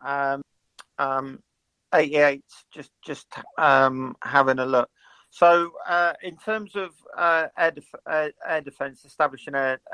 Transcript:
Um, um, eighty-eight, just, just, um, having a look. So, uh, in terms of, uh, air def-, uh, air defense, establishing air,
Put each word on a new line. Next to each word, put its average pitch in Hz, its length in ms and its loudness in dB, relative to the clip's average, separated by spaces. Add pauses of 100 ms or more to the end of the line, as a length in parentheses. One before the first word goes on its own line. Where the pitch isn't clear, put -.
Um, 139 380 -2 (560)
um, 135 400 -4 (560)
eighty-eight, 147 480 2 (280)
just, - 200 -18 (120)
just, - 240 -14 (300)
um, 135 640 2
having 135 380 2
a 131 60 -2
look. 127 240 0 (420)
So, 170 400 4 (160)
uh, 175 340 0
in 180 160 -12
terms 214 380 -8
of, 185 160 -8 (260)
uh, 165 300 0 (100)
air 165 140 0
def-, - 240 -16 (100)
uh, 156 220 -2 (200)
air 160 140 -4
defense, 139 420 -12
establishing 139 520 -4
air, 135 260 -2 (120)